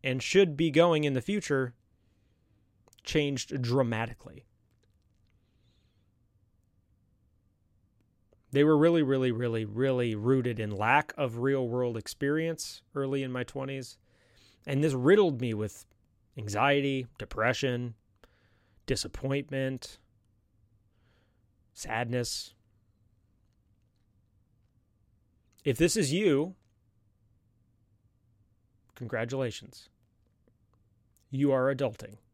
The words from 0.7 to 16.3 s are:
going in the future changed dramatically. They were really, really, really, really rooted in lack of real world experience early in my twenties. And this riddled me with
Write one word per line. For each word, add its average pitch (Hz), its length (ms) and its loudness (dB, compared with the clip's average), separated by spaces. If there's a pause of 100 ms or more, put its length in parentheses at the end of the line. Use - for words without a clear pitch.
going 160 320 4
in 143 80 0
the 127 80 0
future 135 540 -2 (1300)
changed 143 580 -2
dramatically. 117 800 -4 (4000)
They 139 140 4
were 156 120 6
really, 160 280 6
really, 131 260 2
really, 113 340 -2
really 120 520 0
rooted 120 420 2
in 107 140 -4
lack 117 440 2
of 123 220 -4
real 135 300 0
world 120 280 -2
experience 156 880 -4 (140)
early 139 260 -2
in 131 80 -6
my 127 140 -6
twenties. 135 540 -10 (680)
And 139 160 0
this 151 120 4
riddled 147 460 6
me 120 140 -2
with 104 320 -6 (500)